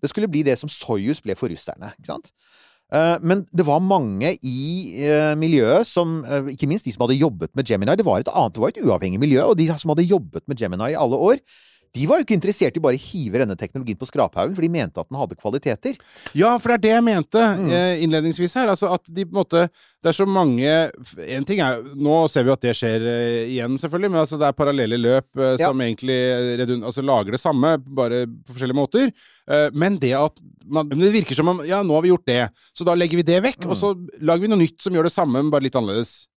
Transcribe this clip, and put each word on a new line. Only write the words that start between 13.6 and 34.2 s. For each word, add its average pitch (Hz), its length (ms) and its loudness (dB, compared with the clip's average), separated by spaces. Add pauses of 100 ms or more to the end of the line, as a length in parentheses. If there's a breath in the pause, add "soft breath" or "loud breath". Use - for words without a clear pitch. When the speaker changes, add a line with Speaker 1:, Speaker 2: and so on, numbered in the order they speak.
Speaker 1:
på 123 100 -10
skraphaugen, 127 480 -2
for 165 80 -2
de 170 80 0
mente 123 240 -4
at 90 140 -8
den 135 80 -8
hadde 143 180 -6
kvaliteter. 127 600 -4 (360 loud breath)
Speaker 2:
Ja, 214 240 4
for 233 120 -4
det 240 100 2
er - 20 -4
det 220 140 4
jeg 233 100 4
mente, 208 360 2 (160)
Speaker 1:
Mm. 180 120 -2
Speaker 2:
eh, 175 320 0
innledningsvis 165 560 0
her. 254 100 2
Altså 190 240 0
at 180 140 -2
de 175 200 -6
på 165 40 -18
en 185 140 -2
måte, 170 260 2 (320 soft breath)
det 160 80 0
er 165 80 -2
så 196 100 2
mange, 156 600 2 (100)
f-, 123 220 -20
en 131 240 -6
ting 196 160 -2
er, 127 220 -2 (120)
nå 151 340 2
ser 131 140 0
vi 127 80 4
at 131 100 0
det 120 140 0
skjer, 113 300 -2
eh, 117 480 -2
igjen 127 240 -4
selvfølgelig, 175 340 -4
men 160 140 2
altså 151 140 -8
det 147 100 2
er 135 80 -4
parallelle 135 400 0
løp, 123 400 2
eh, 131 220 2
Speaker 1:
Ja. 165 100 2
Speaker 2:
som 131 100 -2
egentlig, 127 380 -2 (160)
eh, 123 240 -2
redun-, 123 260 -2
altså 123 220 -6
lager 110 260 2
det 127 80 -4
samme, 156 460 2
bare 123 400 -2
på 117 320 -16
forskjellige 127 180 -2
måter. 208 380 0 (340 soft breath)
Eh, 147 260 2
men 185 260 0
det 127 140 0
at 147 200 0 (320)
man, 151 240 -2
men 143 100 -2
det 196 140 4
virker 175 220 0
som 156 120 2
om, 180 180 0
ja, 190 180 -2
nå 170 100 0
har 156 80 2
vi 180 80 2
gjort 180 160 2
det, 120 240 0 (240 soft breath)
så - 100 -10
da 175 120 2
legger 175 220 0
vi 175 60 2
det 170 200 2
vekk, 262 220 -2
Speaker 1:
Mm. 175 40 -6
Speaker 2:
og 190 80 -2
så 202 160 0 (260)
lager 165 220 2